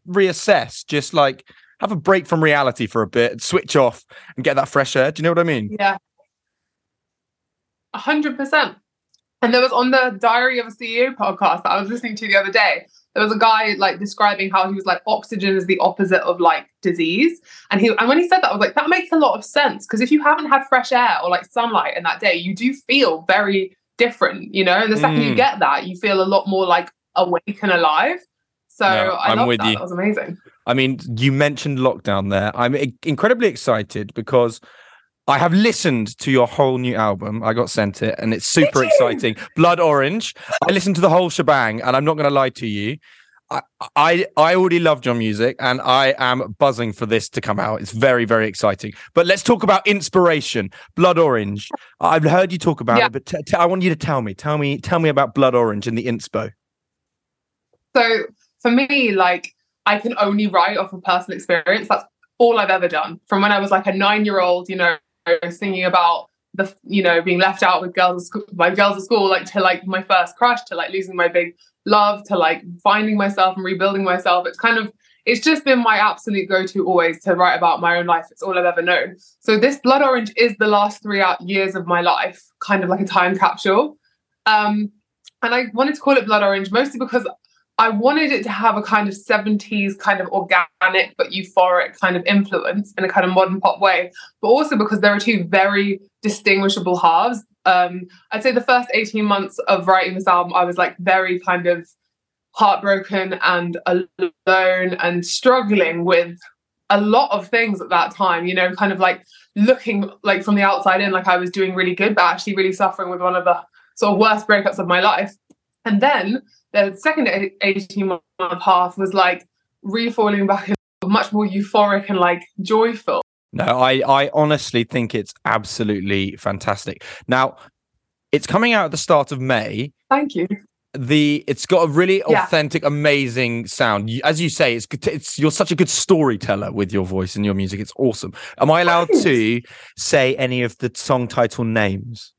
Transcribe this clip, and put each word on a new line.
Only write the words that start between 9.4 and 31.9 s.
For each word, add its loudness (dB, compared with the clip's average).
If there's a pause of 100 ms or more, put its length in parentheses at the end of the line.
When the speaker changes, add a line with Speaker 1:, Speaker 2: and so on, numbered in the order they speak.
Speaker 2:
And 2
there 4
was 2
on 2
the 2
Diary 2
of -8
a -16
C -6
E 4
O -6
podcast -2
that 0
I 0
was -8
listening -8
to -10
the 2
other 2
day, 0 (280)
there 0
was 0
a -2
guy, 2
like, 0
describing 0
how 0
he -4
was -8
like, -2
"Oxygen -2
is -2
the 0
opposite 2
of, -2
like, 2 (140)
disease." -2 (300)
And 0
he, 4
and 0
when 4
he 2
said 4
that, 0
I -2
was -6
like, 0
"That 0
makes -2
a 0
lot 2
of -12
sense." -2
'Cause -4
if 0
you 4
haven't 2
had 2
fresh 0
air 2
or, -4
like, -2
sunlight -2
in -8
that -4
day, 2
you -4
do -2
feel -2
very 0 (220)
different, -2
you 0
know? 4
And 2
the 2
second 2
you 0
Speaker 1:
Mm. 0
Speaker 2:
get 2
that, 0
you -12
feel 0
a 2
lot 0
more, 0
like, 0 (280)
awake -2
and 0
alive. 0 (480)
So -2
Speaker 1:
No, 0
Speaker 2:
I -2
Speaker 1:
I'm 2
Speaker 2:
love 2
Speaker 1:
with 0
Speaker 2:
that. -2
Speaker 1:
you. 0
Speaker 2:
That -6
was -10
amazing. -4 (280)
Speaker 1:
I -2
mean, 0 (200)
you 2
mentioned 0
lockdown -2